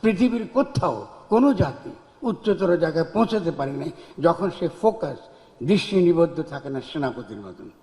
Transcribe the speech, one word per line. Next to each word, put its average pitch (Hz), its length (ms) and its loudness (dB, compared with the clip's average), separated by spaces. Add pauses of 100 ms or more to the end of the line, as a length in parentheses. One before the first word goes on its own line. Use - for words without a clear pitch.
পৃথিবীর 220 520 2
কোথাও 156 540 0 (220)
কোনো 247 240 6
জাতি 170 360 -2 (320)
উচ্চতর 190 560 0
জায়গায় 160 360 0
পৌঁছাতে 214 380 0
পারে 139 200 -4
নাই 131 200 -6 (280)
যখন 170 300 2 (100)
সে 175 100 -2 (120)
ফোকাস, 196 360 -2 (460)
দৃষ্টি 196 320 2
নিবদ্ধ 170 460 4
থাকে 143 280 -10
না 135 120 -6
সেনাপতির 117 580 -6
মতন। 95 300 -16 (140)